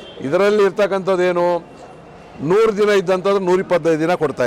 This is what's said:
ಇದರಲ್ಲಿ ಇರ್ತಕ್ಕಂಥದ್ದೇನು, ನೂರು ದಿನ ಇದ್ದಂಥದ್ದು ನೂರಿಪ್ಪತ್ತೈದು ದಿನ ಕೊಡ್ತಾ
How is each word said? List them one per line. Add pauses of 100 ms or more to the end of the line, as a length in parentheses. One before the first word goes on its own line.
(280)
ಇದರಲ್ಲಿ
ಇರ್ತಕ್ಕಂಥದ್ದೇನು, (1040)
ನೂರು
ದಿನ (100)
ಇದ್ದಂಥದ್ದು
ನೂರಿಪ್ಪತ್ತೈದು
ದಿನ
ಕೊಡ್ತಾ